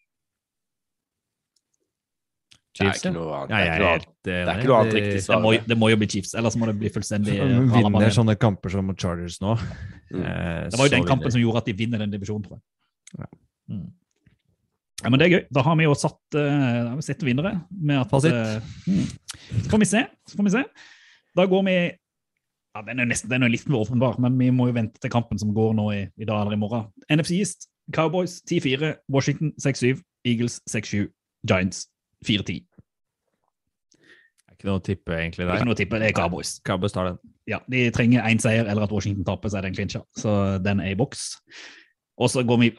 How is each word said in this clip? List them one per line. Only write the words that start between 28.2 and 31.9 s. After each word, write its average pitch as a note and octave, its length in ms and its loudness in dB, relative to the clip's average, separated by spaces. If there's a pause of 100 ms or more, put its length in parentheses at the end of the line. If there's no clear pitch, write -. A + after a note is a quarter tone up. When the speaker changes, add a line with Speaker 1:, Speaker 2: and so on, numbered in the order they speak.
Speaker 3:
ti F3 180 -2
fire, C#3 380 -2 (100)
Washington C#3+ 500 0
seks C#3 220 -2
syv, B2+ 220 0 (220)
Eagles A#2 440 -2
seks G#2+ 240 -6
sju, G2+ 160 -2 (380)
Giants F#2+ 400 0 (380)